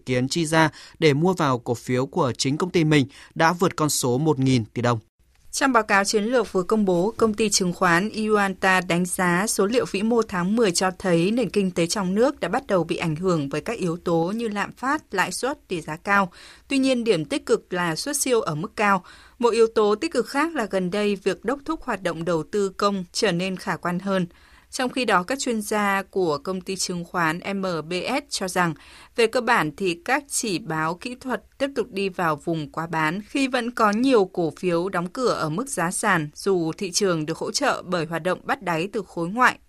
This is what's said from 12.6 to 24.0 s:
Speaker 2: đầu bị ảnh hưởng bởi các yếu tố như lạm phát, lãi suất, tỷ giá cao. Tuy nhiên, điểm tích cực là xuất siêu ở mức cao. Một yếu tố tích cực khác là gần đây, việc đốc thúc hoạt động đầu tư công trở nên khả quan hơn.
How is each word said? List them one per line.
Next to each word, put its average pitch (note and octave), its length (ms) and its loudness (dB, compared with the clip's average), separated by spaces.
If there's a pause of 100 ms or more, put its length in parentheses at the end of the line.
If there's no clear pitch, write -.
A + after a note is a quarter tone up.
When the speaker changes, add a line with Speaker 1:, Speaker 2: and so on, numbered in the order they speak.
Speaker 2:
đầu F#3 160 2
bị E3 120 -2
ảnh D#3+ 200 -2
hưởng E3 340 0
bởi D3+ 120 -4
các A3+ 160 -6
yếu F3 200 -4
tố E3+ 380 0
như A#3 120 -4
lạm G#3 240 -6
phát, C#4+ 420 -4
lãi F3+ 180 0
suất, C4+ 360 -6
tỷ F3 140 -4
giá D#3 140 -8
cao. G3 360 2 (360)
Tuy C4 100 0
nhiên, C4 260 2
điểm F3 220 2
tích C#4+ 200 -4
cực G3+ 280 0
là F3 220 -2
xuất C#4+ 220 -6
siêu A#3+ 240 2
ở D#3 140 -4
mức D3+ 200 -8
cao. G3+ 280 2 (360)
Một A#3 100 4
yếu A3+ 260 4
tố G#3 200 4
tích D#4+ 160 -4
cực A#3+ 160 0
khác D#4 280 -2
là A#3+ 100 -2
gần F#3 260 -2
đây, G#3 240 0
việc F#3+ 300 -4
đốc C4+ 200 -2
thúc D#4+ 180 -6
hoạt G3 200 -6
động E3+ 220 -4
đầu E3 260 0
tư G3+ 180 0
công G3+ 420 0
trở G#3 200 0
nên F#3 260 -2
khả F3+ 180 -4
quan F3 240 -4
hơn. F#3+ 280 0 (440)